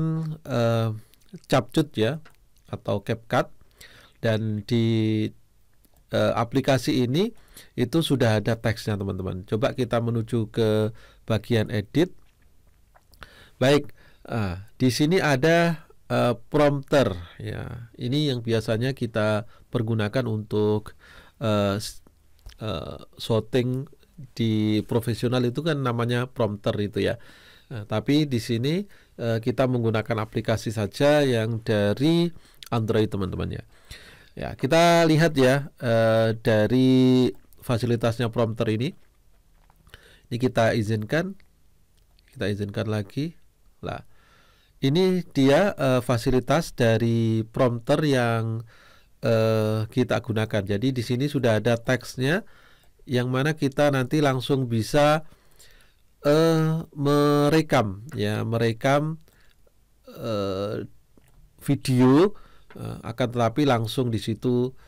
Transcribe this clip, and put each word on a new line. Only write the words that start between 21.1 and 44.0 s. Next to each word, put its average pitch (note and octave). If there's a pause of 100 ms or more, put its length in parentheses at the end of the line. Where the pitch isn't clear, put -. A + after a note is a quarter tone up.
eh, G#2
s-, - (560)
eh, F2 (160)
shooting B2 (480)
di G#2+
profesional A#2+
itu B2
kan D#3
namanya A#2+
prompter A2
itu G2+
ya. F#2+ (480)
Nah, G#2
tapi C#3+
di B2
sini, C#3 (320)
eh, A#2
kita B2
menggunakan A2+
aplikasi A2+
saja C#3+
yang A2+
dari C3 (400)
Android, A2
teman-teman F2+
ya. - (680)
Ya, -
kita E3+
lihat D#3
ya, C3+
eh, A2+
dari B2+ (320)
fasilitasnya A#2
prompter A2
ini. A#2+ (1400)
Ini A#2+
kita A#2+
izinkan, A2+ (960)
kita G2+
izinkan G#2
lagi. G#2+ (440)
Lah, - (800)